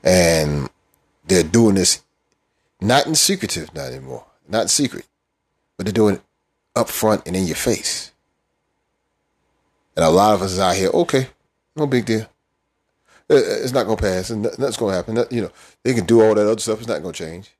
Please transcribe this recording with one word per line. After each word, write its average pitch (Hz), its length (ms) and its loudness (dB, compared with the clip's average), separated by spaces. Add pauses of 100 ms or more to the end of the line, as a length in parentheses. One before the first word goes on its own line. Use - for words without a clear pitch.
And 78 680 2 (580)
they're 92 160 2
doing 104 320 4
this 92 260 0 (760)
not 123 280 2
in 160 80 -2
secretive, 127 600 -2
not 69 120 -12
anymore, 65 360 -14 (240)
not 107 140 0
in 90 80 -2
secret, - 400 -2 (680)
but 92 100 -8
they're 104 60 -2
doing 101 240 4
it - 60 -14 (520)
up 117 140 0
front - 400 0
and - 80 -6
in 92 120 -2
your - 100 -6
face. - 560 -4 (1800)
And 82 80 2
a 80 40 4
lot 101 260 4
of 90 60 -2
us 92 120 -4
is 90 60 -4
out 92 180 2
here, 95 160 0
"Okay, 135 340 0 (480)
no 151 100 -2
big 127 200 0
deal. 110 220 -4 (1000)
Uh, 151 60 6
uh, - 280 2
it's 123 80 -4
not 127 140 0
gonna 107 100 0
pass, 92 340 -2
and 110 120 -6
no-, 110 80 -2
nothing's 127 260 -4
gonna 101 180 -2
happen. 92 220 -4
No-, 117 160 0
you 120 100 -4
know, 90 100 -8 (320)
they 131 100 0
can 107 120 -2
do 117 160 6
all 110 140 6
that 104 100 2
other 107 140 0
stuff. 110 200 -4
It's 117 100 -14
not 78 120 -4
gonna 87 120 -10
change." 85 360 -14 (100)